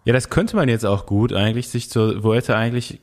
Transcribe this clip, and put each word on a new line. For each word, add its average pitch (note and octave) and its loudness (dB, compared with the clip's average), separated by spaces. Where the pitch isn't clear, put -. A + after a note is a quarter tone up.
Ja, A#2 4
das B2+ 0
könnte A3 0
man E3 2
jetzt A2+ 0
auch G2 0
gut G#2+ 2
eigentlich, A2 0
sich - -6
zur A2 0
Vuelta A2 2
eigentlich, A#2 -4